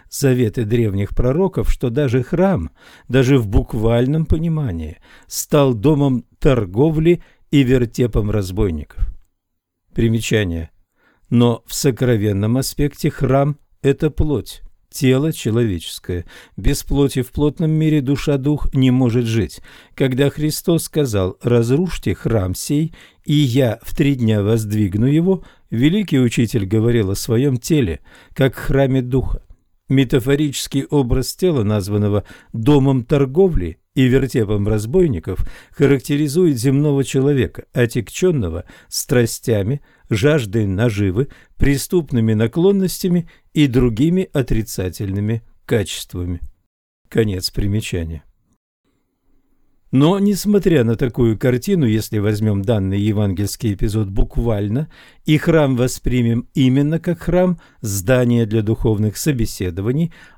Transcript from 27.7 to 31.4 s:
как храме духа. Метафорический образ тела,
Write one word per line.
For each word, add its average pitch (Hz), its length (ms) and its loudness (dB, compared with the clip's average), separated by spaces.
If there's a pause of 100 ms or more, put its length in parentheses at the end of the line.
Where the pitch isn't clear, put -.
как 131 220 0
храме 135 460 0
духа. 127 420 -2 (460)
Метафорический 135 960 0
образ 127 500 -2
тела, 160 280 0